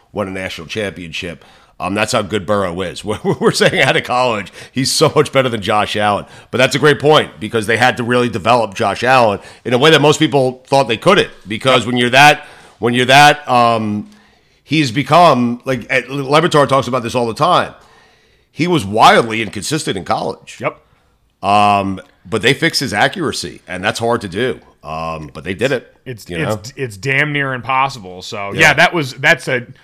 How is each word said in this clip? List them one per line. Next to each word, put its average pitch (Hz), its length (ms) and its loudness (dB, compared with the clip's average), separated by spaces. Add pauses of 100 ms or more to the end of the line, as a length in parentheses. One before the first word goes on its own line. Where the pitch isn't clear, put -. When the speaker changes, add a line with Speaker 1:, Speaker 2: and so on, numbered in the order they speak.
(140)
Speaker 1:
won 101 140 -4
a 95 40 -10
national 92 360 -10
championship. 87 760 -10 (360)
Um, 95 160 -4
that's 107 160 -2
how 113 100 0
good 98 240 -6
Burrow 95 360 -2
is. 87 240 -8
<laughs> - 0 -
We're, 104 120 -6 (220)
we're 214 120 2
saying 180 300 0
out 139 160 2
of 135 60 -2
college, 117 500 -2 (180)
he's 131 200 -2
so 151 240 2
much 147 160 2
better 131 180 2
than 113 140 -4
Josh 104 320 0
Allen. 104 300 0 (260)
But 113 80 -2
that's 131 160 2
a - 40 -4
great 143 200 4
point 143 400 2
because 110 260 -4
they 110 120 0
had 123 200 2
to 123 60 -6
really 123 260 0
develop 107 460 0
Josh 101 280 -2
Allen 117 360 4 (260)
in 120 80 0
a 123 60 0
way 151 100 4
that 156 120 6
most 147 180 2
people 131 480 0
thought 139 200 2
they 113 100 -2
couldn't. 180 340 2 (160)
Because 117 400 0
when 123 100 -2
you're 123 140 0
that, 147 340 6 (320)
when 120 160 -2
you're 123 120 2
that, 147 440 6
um, 113 600 0 (540)
he's 143 280 0
become, 131 760 2
like, 131 240 -6
eh, 131 180 0
Le 139 340 0
Batard 147 280 2
talks 135 180 0
about 123 140 -4
this 110 140 -6
all 120 100 0
the 113 80 -4
time. 143 400 0 (800)
He 165 160 -4
was 156 180 0
wildly 113 560 2
inconsistent 104 560 -6
in 87 60 -8
college. - 580 -8
Speaker 2:
Yep. 135 160 -6 (640)
Speaker 1:
Um, 101 580 2 (300)
but 110 140 -4
they 127 100 2
fixed 165 280 -2
his 113 120 -6
accuracy, 117 720 -4
and 92 160 -10
that's 113 160 -2
hard 117 220 -2
to 104 60 -10
do. 101 320 -4 (240)
Um, 80 500 -10
but 76 100 -16
they 90 120 -8
did 120 160 -2
it. 123 240 -6 (100)
Speaker 2:
It's, 123 240 -16
Speaker 1:
you - 80 -10
Speaker 2:
it's, 110 320 -6
Speaker 1:
know? 139 140 -12
Speaker 2:
it's 107 140 -12
damn 139 360 -2
near 139 200 -4
impossible. 123 680 -4
So, 101 320 -10
Speaker 1:
Yeah. - 80 -6
Speaker 2:
yeah, 156 120 6
that 170 200 2
was, 143 220 -4
that's 151 320 0
a, 123 180 -4 (180)